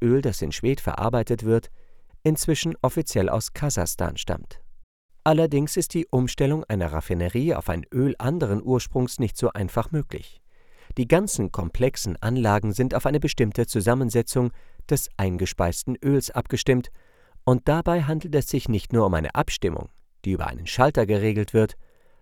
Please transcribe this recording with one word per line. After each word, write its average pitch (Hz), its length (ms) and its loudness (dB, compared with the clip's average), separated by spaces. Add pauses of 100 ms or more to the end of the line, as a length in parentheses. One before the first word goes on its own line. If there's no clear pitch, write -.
Öl, 123 220 4
das 110 180 -2
in 76 100 -4
Schwedt 127 300 -2
verarbeitet 113 640 0
wird, 113 260 2 (540)
inzwischen 156 580 0
offiziell 123 480 0
aus - 240 -2
Kasachstan - 640 -2
stammt. - 460 -6 (600)
Allerdings 156 540 4
ist - 160 -2
die 165 140 -2
Umstellung 135 560 2
einer 90 280 0
Raffinerie 90 600 0
auf - 160 -2
ein 160 240 -4
Öl 135 240 2
anderen 123 460 -2
Ursprungs 127 560 -2
nicht 117 180 -2
so - 160 0
einfach 104 380 -2
möglich. - 500 -6 (560)
Die 123 100 0
ganzen 160 440 2
komplexen 104 720 -2
Anlagen 107 500 2
sind 127 220 0
auf - 100 0
eine 143 140 2
bestimmte 120 480 0
Zusammensetzung 120 840 2 (380)
des - 280 0
eingespeisten 92 840 -2
Öls 139 300 2
abgestimmt - 580 0 (560)
und 127 220 4
dabei 165 360 2
handelt 151 320 -2
es 131 140 0
sich 131 200 -2
nicht 107 240 0
nur 110 140 4
um 92 60 2
eine 78 200 -2
Abstimmung, - 560 -4 (340)
die 98 100 0
über - 140 -2
einen 85 200 -8
Schalter 127 400 4
geregelt 104 460 0
wird, 110 240 4 (440)